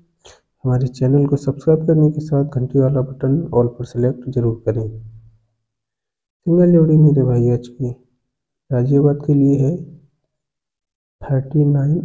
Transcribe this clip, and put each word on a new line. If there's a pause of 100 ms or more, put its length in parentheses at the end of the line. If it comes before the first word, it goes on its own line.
(640)
हमारे
चैनल
को
सब्सक्राइब
करने
के
साथ
घंटी
वाला
बटन (140)
all
पर
सिलेक्ट
जरूर
करें। (1600)
सिंगल
जोड़ी
मेरे
भाई
आज
की (800)
गाजियाबाद
के
लिए
है (1500)
थर्टी
नाइन